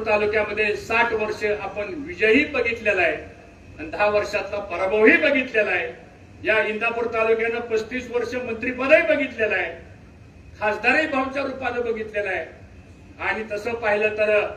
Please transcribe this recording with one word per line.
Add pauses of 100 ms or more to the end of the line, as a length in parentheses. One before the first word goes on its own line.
तालुक्यामध्ये
साठ
वर्ष
आपण
विजयही
बघितलेला
आहे (640)
आणि
दहा
वर्षातला
पराभवही
बघितलेला
आहे. (560)
या
इंदापूर
तालुक्यानं
पस्तीस
वर्ष
मंत्रिपदही
बघितलेलं
आहे, (920)
खासदारही
भाऊच्या
रूपानं
बघितलेलं
आहे. (760)
आणि
तसं
पाहिलं
तर (160)